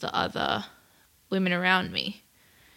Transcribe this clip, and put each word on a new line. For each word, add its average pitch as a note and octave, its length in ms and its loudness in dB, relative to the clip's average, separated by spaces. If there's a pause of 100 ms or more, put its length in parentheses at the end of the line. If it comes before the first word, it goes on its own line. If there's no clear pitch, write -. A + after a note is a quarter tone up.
the - 140 -6
other - 520 0 (640)
women F#3+ 240 2
around F3+ 360 2
me. F2+ 320 -6 (540)